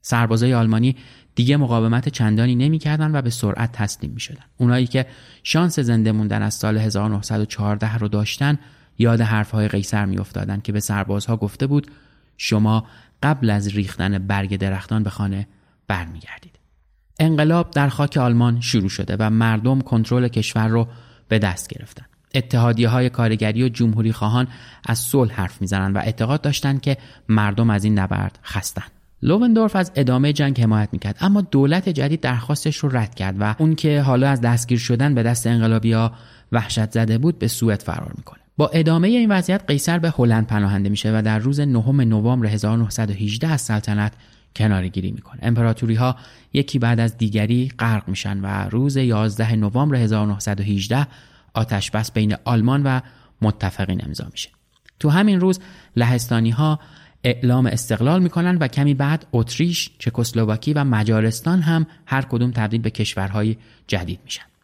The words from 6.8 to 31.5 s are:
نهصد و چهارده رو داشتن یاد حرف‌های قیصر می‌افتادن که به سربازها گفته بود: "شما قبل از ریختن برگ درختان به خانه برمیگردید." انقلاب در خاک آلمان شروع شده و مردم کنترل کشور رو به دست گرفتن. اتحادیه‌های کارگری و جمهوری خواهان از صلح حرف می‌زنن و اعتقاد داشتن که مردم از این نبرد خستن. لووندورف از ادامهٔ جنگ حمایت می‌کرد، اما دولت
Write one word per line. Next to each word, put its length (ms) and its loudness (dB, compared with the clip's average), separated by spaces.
نهصد 300 -2
و 60 0
چهارده 520 -4
رو 100 -2
داشتن 500 0
یاد 240 4
حرف‌های 460 0
قیصر 380 -2
می‌افتادن 560 -4
که 100 -6
به 80 -2
سربازها 580 -2
گفته 300 -4
بود: 200 0
"شما 480 0
قبل 260 2
از 180 0
ریختن 520 -2
برگ 360 -4
درختان 480 -2
به 60 -2
خانه 380 -4
برمیگردید." 720 -10
انقلاب 520 2
در 180 2
خاک 280 -2
آلمان 440 2
شروع 280 0
شده 300 -6
و 100 0
مردم 520 2
کنترل 460 0
کشور 400 -2
رو 200 2
به 120 2
دست 280 -2
گرفتن. 380 -16
اتحادیه‌های 720 2
کارگری 540 0
و 60 2
جمهوری 420 0
خواهان 360 0
از 140 -2
صلح 340 2
حرف 280 -6
می‌زنن 320 -2
و 40 0
اعتقاد 440 -2
داشتن 360 -2
که 200 -2
مردم 400 2
از 140 2
این 160 2
نبرد 440 -2
خستن. 400 -8
لووندورف 520 4
از 200 0
ادامهٔ 380 2
جنگ 280 0
حمایت 300 2
می‌کرد، 300 -4
اما 200 4
دولت 480 2